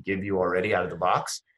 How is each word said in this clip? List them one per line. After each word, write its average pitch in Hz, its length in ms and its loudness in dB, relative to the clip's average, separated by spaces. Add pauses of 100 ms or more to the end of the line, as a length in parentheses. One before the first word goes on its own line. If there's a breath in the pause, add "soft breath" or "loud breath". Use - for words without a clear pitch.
give 95 200 -2
you 98 140 0
already 92 360 2
out 90 80 2
of 87 80 -4
the 87 60 -10
box. 92 460 0 (160)